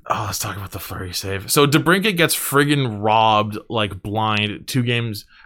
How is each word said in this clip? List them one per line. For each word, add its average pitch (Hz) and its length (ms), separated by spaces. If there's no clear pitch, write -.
Oh, - 160
let's 98 140
talk 98 180
about 98 140
the 101 80
Fleury 90 340
save. 98 380
So 143 160
DeBrincat 170 500
gets 165 180
friggin' 139 680
robbed, 107 560
like, 104 320
blind, 104 680
two 131 140
games. 117 440